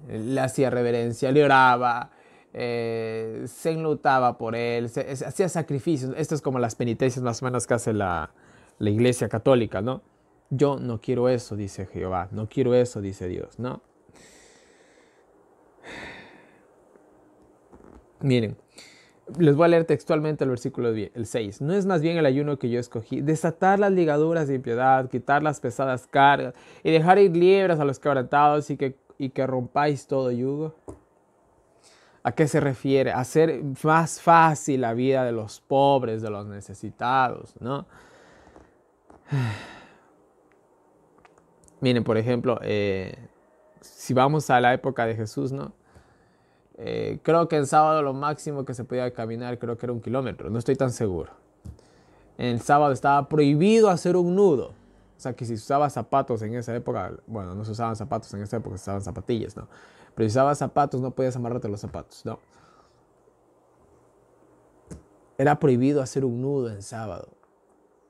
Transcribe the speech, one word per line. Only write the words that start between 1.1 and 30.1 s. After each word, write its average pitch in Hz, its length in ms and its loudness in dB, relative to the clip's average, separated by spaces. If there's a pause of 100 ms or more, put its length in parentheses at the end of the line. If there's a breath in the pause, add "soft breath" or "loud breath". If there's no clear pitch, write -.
le 147 120 6
oraba, 123 680 4 (420 soft breath)
eh, 113 920 -6
se - 240 -6
enlutaba 139 640 2
por 113 180 -6
él, 117 340 -2
se, 135 260 -6
se 135 100 -8
hacía 170 240 -2
sacrificios. 143 680 -2
Esto 156 180 -2
es 143 60 -6
como 131 180 -2
las 117 160 -2
penitencias 123 480 0
más 120 180 -4
o 131 40 -8
menos 123 220 -2
que 139 80 2
hace 113 180 -2
la, 87 380 -2 (480 soft breath)
la 104 100 0
iglesia 117 400 2
católica, 113 520 2
¿no? 127 200 -6 (480)
"Yo 139 300 2
no 120 220 -6
quiero 123 280 0
eso", 117 260 -2
dice 101 320 -8
Jehová, 90 440 -6
"no 107 160 -8
quiero 123 280 0
eso", 123 260 2
dice 95 260 -8
Dios, 90 320 -10
¿no? 123 220 -8 (4000 loud breath)
Miren, 120 380 0 (800 loud breath)
les 147 180 6
voy 160 100 6
a - 20 6
leer 170 180 4
textualmente 156 580 0
el 131 60 0
versículo 123 440 -2
diez, 107 220 -4
el 117 100 -6
seis. 107 360 -6
"¿No 147 120 -2
es 196 120 0
más 185 160 0
bien 165 160 0
el 160 80 2
ayuno 143 320 2
que 127 120 -4
yo 117 100 0
escogí? 120 420 -8
Desatar 160 580 2
las 202 120 4
ligaduras 160 560 2
de 135 80 -2
impiedad, 127 540 2
quitar 139 340 0
las 151 160 -2
pesadas 127 480 -4
cargas 139 460 4 (300 loud breath)
y 160 80 2
dejar 165 280 6
ir 190 160 6
liebres 180 440 4
a 147 60 2
los 135 140 -2
quebrantados 143 720 2
y 143 80 -6
que, 135 200 -4 (200)
y 139 120 -6
que 135 160 -2
rompáis 131 600 -2
todo 131 240 0